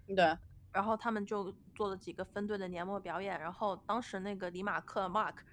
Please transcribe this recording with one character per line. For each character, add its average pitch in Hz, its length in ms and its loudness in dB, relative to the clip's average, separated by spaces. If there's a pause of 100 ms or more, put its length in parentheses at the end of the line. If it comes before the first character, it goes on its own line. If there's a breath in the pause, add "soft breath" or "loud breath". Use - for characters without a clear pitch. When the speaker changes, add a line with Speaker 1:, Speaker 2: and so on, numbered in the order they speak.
Speaker 1:
嗯， 196 80 -4
对。 175 240 8 (340)
Speaker 2:
然 196 120 2
后 220 120 4
他 226 140 0
们 208 160 0
就 202 260 -2 (220)
做 208 140 0
了 190 80 -2
几 175 160 -10
个 180 120 -6
分 208 220 -2
队 208 100 0
的 190 120 -4
年 175 180 -4
末 196 120 -2
表 180 220 -2
演， 190 200 -2
然 165 120 -4
后 202 220 2 (120)
当 220 140 2
时 202 200 -4
那 202 160 -2
个 190 140 -2
李 180 120 -4
马 190 180 0
克， 190 260 0
Mark， 185 280 0 (180 soft breath)